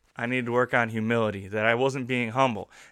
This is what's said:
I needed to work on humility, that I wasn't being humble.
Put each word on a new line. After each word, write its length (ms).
I 60
needed 220
to 60
work 200
on 160
humility, 600
that 180
I 80
wasn't 320
being 240
humble. 400